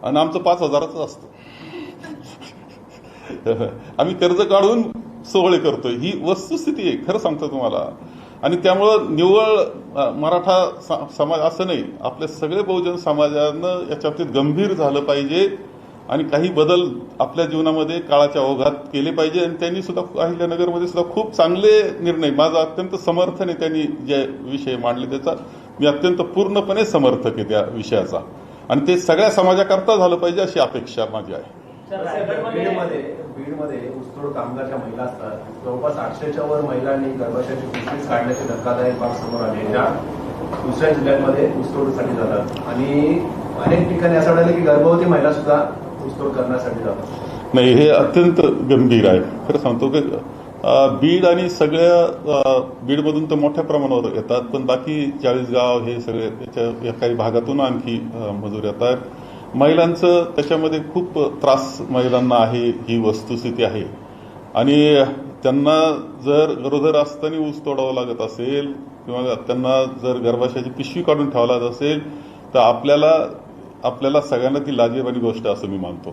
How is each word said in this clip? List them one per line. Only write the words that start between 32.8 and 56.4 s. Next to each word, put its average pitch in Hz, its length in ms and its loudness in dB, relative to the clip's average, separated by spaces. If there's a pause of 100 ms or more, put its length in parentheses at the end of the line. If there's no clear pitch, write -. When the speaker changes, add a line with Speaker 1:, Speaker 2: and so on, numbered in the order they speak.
Speaker 3:
बीडमध्ये 143 400 -8 (220)
ऊसतोड 143 320 -10
कामगारच्या 127 460 -8
महिला 113 260 -8
असतात, - 640 -10
जवळपास 127 320 -4
आठशेच्या 147 460 -6
वर 151 180 -2
महिलांनी 135 480 -2
गर्भाशयाची 127 580 -4
पिशवीच 135 400 -6
काढण्याची 123 400 -2
धक्कादायक 123 520 0
बाब 117 140 -2
समोर 117 280 -6
आली 107 180 -2
आहे. 214 140 -2
त्या - 120 2 (800)
दुसऱ्या 151 280 2
जिल्ह्यांमध्ये 135 640 4
ऊसतोडीसाठी 127 560 -2
जातात - 520 -2
आणि 143 520 2 (460)
अनेक 170 240 4
ठिकाणी 170 260 2
असं 160 160 4
आढळलं 170 200 6
की 175 100 2
गर्भवती 165 440 6
महिला 151 280 4
सुद्धा 147 320 2 (400)
ऊसतोड 139 260 -4
करण्यासाठी 123 520 -2
जातात. 104 200 -4 (500)
Speaker 1:
नाही, 127 200 8
हे 147 160 8
अत्यंत 170 520 6
गंभीर 123 680 6
आहे. 92 100 6
खरं - 380 -4
सांगतो 123 320 0
की, 147 80 0 (640)
अ, 135 240 6
बीड 170 380 2
आणि 175 240 4
सगळ्या, 170 540 4 (420)
अ, 131 140 4 (240)
बीडमधून 151 460 0
तर 156 60 2
मोठ्या 147 280 0
प्रमाणावर 135 520 0
येतात, 123 260 -2
पण 127 240 -6
बाकी 139 460 -2 (120)
चाळीसगाव 123 560 0
हे 117 220 -6
सगळे 113 240 -6
याच्या, 117 600 -6